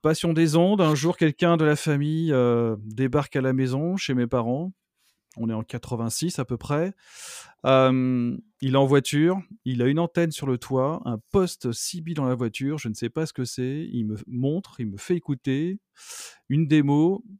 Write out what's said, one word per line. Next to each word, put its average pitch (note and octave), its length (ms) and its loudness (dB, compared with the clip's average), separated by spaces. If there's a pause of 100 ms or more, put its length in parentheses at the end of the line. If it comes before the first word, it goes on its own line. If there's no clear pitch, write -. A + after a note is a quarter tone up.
passion D#3+ 320 2
des D#3+ 220 4
ondes, F#3+ 260 4
un D#3 140 4
jour D#3 220 0
quelqu'un E3+ 380 4
de D#3 80 2
la D3+ 120 4
famille, D3+ 580 0
euh, A#2 460 2
débarque B2+ 560 -2
à C3+ 60 2
la C3 120 2
maison C3+ 420 0
chez C#3+ 200 -4
mes A#2+ 100 2
parents. B2+ 480 -2 (640)
On A2+ 120 -4
est A2+ 40 -2
en A2 100 -4
quatre-vingt-six A#2+ 760 -6
à B2+ 60 -2
peu A#2+ 120 -6
près. D#3+ 360 -2 (720)
Euh, B2+ 720 2 (260)
il C3 120 -2
est C3+ 40 4
en C#3 80 6
voiture, D3 540 2 (260)
il B2 160 -2
a B2 60 4
une D3 120 2
antenne E3+ 320 0
sur C#3+ 160 -8
le B2+ 100 0
toit, C3+ 480 -2
un A2+ 140 -4 (120)
poste F3 400 0
cibi E3 440 -8
dans C#3+ 100 -2
la B2+ 100 0
voiture, C3+ 440 -4
je A#2+ 100 -6
ne G#2 60 -6
sais A#2 140 -6
pas D#3+ 180 -4
ce - 60 -14
que B2+ 120 -4
c'est. C3 460 -6
Il A#2 140 -2
me G#2+ 120 -6 (100)
montre, C#3 520 -4
il A#2 80 -6
me G2 100 -10
fait - 180 -2
écouter D3+ 640 -4 (680)
une D3+ 180 2
démo. D3+ 560 4 (160)